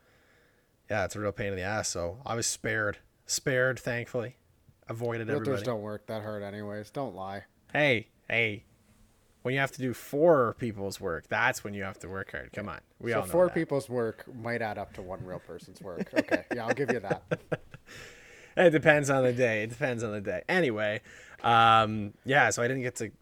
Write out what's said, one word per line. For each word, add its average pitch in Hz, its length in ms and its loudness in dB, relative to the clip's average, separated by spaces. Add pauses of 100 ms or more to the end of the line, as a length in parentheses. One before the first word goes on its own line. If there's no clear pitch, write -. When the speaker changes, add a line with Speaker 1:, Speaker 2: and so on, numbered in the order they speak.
(920)
Speaker 1:
yeah, 104 140 0
it's 87 100 -8
a 101 60 -8
real 101 100 0
pain 104 160 -6
in 98 80 -2
the 90 80 -4
ass, 104 240 -2
so 87 380 -4
I 113 100 -2
was 113 100 -2
spared. 110 520 -2 (280)
Spared, 127 540 0
thankfully. 120 560 -6 (540)
Avoided 117 400 -4
Speaker 2:
Realtors - 20 -2
Speaker 1:
everybody. 135 320 -2
Speaker 2:
don't 113 180 -4
work 104 260 -10
that 107 160 -6
hard 107 200 -8
anyways. 104 480 -8
Don't 127 240 -6
lie. 98 300 -10 (260)
Speaker 1:
Hey, 139 380 0 (200)
hey. 110 360 0 (760)
When 127 120 -2
you 135 80 0
have 135 100 0
to - 100 -10
do 127 120 -2
four 143 640 4
people's 98 400 -6
work, 82 300 -6
that's 113 340 0
when 104 100 -10
you 101 100 -8
have 98 160 -10
to - 100 -14
work 95 240 -10
hard. 62 180 -12
Come 104 160 -8
on. 82 140 -10 (180)
We 117 120 -6
Speaker 2:
So 110 100 0
Speaker 1:
all 95 40 -6
know 92 60 -8
Speaker 2:
four 180 140 4
Speaker 1:
that. 175 80 -2
Speaker 2:
people's 151 340 -2
work 117 380 -4 (100)
might 117 260 -6
add 104 160 -4
up 98 180 -8
to 110 60 -12
one 92 240 -10
real 90 140 -10
person's 87 420 -16
work. 101 320 -8
Okay. - 300 0 (100)
Yeah, 117 140 -6
I'll 120 60 -2
give 131 180 -2
you - 80 -2
that. 95 300 -6
Speaker 1:
<laughs> - 320 -6 (960)
It 175 140 10
depends 147 380 6
on 135 140 4
the 127 80 6
day. 117 320 2
It 110 60 -4
depends 120 340 -4
on 110 80 -4
the 104 100 -4
day. 95 260 -4
Anyway, 110 540 2 (420)
um, 110 680 6 (100)
yeah, 127 280 4
so 107 100 -2
I 120 60 2
didn't 131 160 -2
get 123 140 -6
to, 110 120 -6 (120)